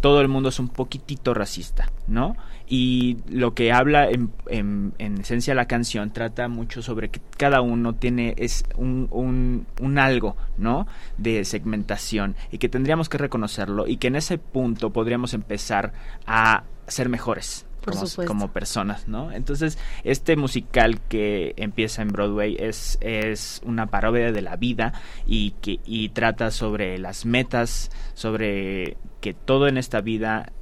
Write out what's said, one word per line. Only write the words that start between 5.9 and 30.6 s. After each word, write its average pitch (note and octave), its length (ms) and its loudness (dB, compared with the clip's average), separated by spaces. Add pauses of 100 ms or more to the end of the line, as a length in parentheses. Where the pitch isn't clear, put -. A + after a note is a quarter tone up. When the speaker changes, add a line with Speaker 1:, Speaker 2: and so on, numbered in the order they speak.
Speaker 1:
trata A2+ 360 -4
mucho A#2 340 -4
sobre A2 280 -2
que - 100 -6 (160)
cada C#3+ 240 4
uno A#2 340 2
tiene, A#2+ 440 0
es - 260 0 (120)
un, B2+ 340 2
un, B2 560 2 (140)
un C#3 180 2
algo, B2 380 4 (220)
¿no? B2+ 280 2 (320)
De G#2+ 260 0
segmentación, G#2 920 -2 (160)
y G#2+ 80 -8
que B2 100 0
tendríamos D3+ 400 2
que D3 100 -2
reconocerlo, G#2 680 -2
y A2+ 120 0
que B2+ 100 0
en C3 80 2
ese D#3+ 220 -2
punto A#2 520 -2
podríamos A#2+ 440 0
empezar G#2 580 0 (340)
a A2 380 6 (240)
ser B2 220 -2
mejores - 560 -4 (160)
Speaker 2:
Por G3 120 -4
Speaker 1:
como, F#3+ 120 -2
Speaker 2:
supuesto. F3 260 -4
Speaker 1:
como G2+ 200 -2
personas, G2+ 540 -2
¿no? A#2 260 -4
Entonces, C#3+ 460 0 (240)
este C#3 340 2
musical A#2+ 600 2 (100)
que G#2 500 0
empieza G#2+ 420 -2
en G#2+ 80 -2
Broadway G#2 500 0
es, - 440 -2
es A2 640 -4
una A2+ 200 -2
parodia A2+ 460 2
de G#2 80 0
la F2+ 160 -4
vida A#2+ 380 0 (320)
y G#2+ 240 4 (100)
que, G2+ 240 -2
y A2 240 -2
trata A2+ 420 0
sobre G#2 480 -2
las F#2 280 -6
metas, A#2+ 640 2 (240)
sobre G2 840 -2 (240)
que G2 140 -6
todo C3+ 340 4
en C3+ 80 2
esta A#2+ 240 -2
vida A2 600 -2